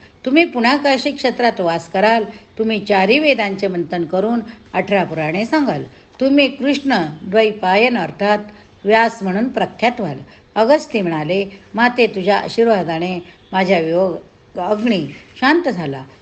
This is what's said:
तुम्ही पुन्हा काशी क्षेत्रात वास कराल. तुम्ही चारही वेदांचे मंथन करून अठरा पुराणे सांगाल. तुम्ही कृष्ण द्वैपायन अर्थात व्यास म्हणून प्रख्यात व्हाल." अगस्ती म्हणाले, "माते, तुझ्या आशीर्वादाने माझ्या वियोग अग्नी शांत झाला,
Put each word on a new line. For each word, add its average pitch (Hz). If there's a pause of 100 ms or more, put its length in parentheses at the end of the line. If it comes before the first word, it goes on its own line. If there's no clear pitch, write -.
(260)
तुम्ही 294
पुन्हा 247
काशी 285
क्षेत्रात 247
वास 170
कराल. 214 (340)
तुम्ही 220
चारही 202
वेदांचे 208
मंथन 175
करून 202 (320)
अठरा 196
पुराणे 160
सांगाल. 233 (380)
तुम्ही 277
कृष्ण 254 (160)
द्वैपायन 214
अर्थात 202 (460)
व्यास 220
म्हणून 196
प्रख्यात 233
व्हाल." 147 (360)
अगस्ती 247
म्हणाले, 170 (280)
"माते, 247
तुझ्या 202
आशीर्वादाने 180 (340)
माझ्या 190
वियोग 175 (420)
अग्नी 202 (340)
शांत 311
झाला, 151 (200)